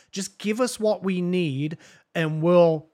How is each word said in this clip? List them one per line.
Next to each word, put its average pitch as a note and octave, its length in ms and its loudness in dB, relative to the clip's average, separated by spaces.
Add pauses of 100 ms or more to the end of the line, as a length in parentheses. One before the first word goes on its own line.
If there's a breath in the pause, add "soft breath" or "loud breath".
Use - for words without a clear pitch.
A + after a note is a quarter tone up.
(100)
Just - 280 -10
give G#3+ 220 -4
us A#3+ 200 -2
what G#3+ 240 0
we F#3 160 -2
need, E3 580 -2 (360 loud breath)
and D#3 280 -2
we'll, E3+ 520 4